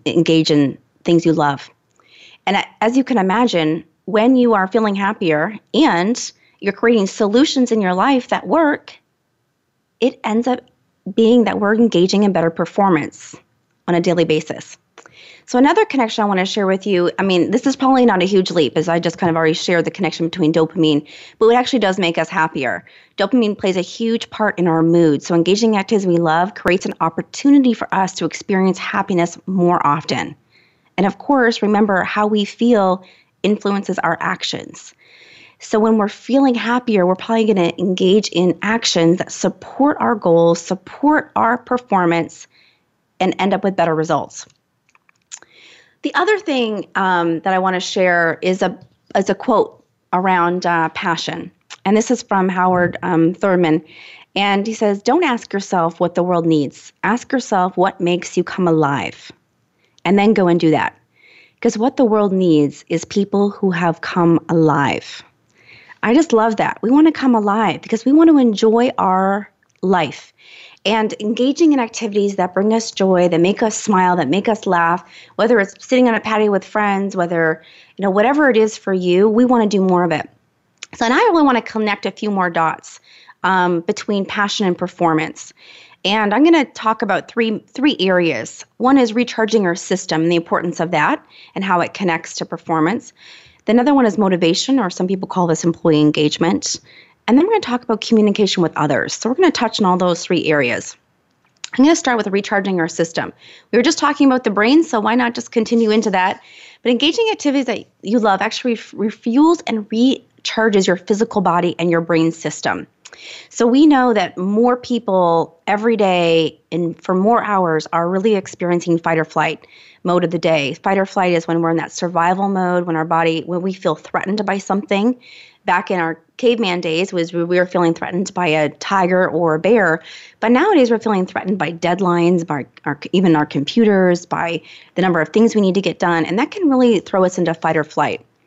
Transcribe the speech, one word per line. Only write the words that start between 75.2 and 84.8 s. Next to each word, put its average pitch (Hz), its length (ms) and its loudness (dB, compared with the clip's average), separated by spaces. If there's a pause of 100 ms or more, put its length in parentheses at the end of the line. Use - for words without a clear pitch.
whether 226 240 2
it's 196 160 -2 (100)
sitting 254 220 2
on 226 80 2
a 208 60 -2
patio 214 320 0
with 196 120 -2
friends, 196 520 -2
whether, 165 440 0 (360)
you 190 80 -6
know, 202 60 0
whatever 262 380 2
it 226 80 2
is 220 220 0
for 196 140 -6
you, 185 360 2
we 226 160 2
wanna 233 220 2
do 202 140 0
more 180 240 2
of 165 80 0
it. - 180 -6 (640)
So, 240 100 -4
and 233 80 0
I 269 40 2
really 359 260 2
wanna 240 180 2
connect 214 460 -6
a 190 60 -6
few 214 180 -6
more 185 200 -2
dots, 165 500 -4 (420)
um, 180 380 0
between 202 440 -4
passion 202 400 -4
and 180 140 0
performance. 160 760 -4 (520)